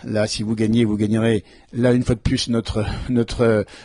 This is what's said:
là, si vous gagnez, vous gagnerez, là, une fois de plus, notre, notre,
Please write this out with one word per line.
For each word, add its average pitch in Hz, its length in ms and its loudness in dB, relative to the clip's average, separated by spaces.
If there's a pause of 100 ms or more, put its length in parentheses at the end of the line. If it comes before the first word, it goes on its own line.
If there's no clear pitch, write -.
là, 107 240 -2
si - 160 -6
vous 110 100 -2
gagnez, 110 300 2
vous 104 120 0
gagnerez, 110 460 2 (300)
là, 123 180 2
une 123 140 2
fois 127 100 0
de 113 60 -4
plus, - 300 -2
notre, 110 360 -2 (220)
notre, 117 580 2 (180)